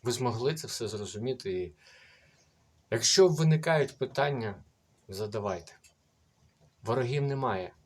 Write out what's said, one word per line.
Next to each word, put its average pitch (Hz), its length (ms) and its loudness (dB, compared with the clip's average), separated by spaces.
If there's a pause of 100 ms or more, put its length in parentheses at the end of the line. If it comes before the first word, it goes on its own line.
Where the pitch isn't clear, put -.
ви 120 80 -2
змогли 123 440 0
це 156 120 -10
все - 200 -6
зрозуміти. 101 720 -6
І 82 140 -8 (1160)
якщо 180 360 6
виникають 156 720 2
питання, 123 680 -2 (440)
задавайте. 101 720 -6 (1040)
Ворогів 127 400 0
немає. 127 500 -2 (120)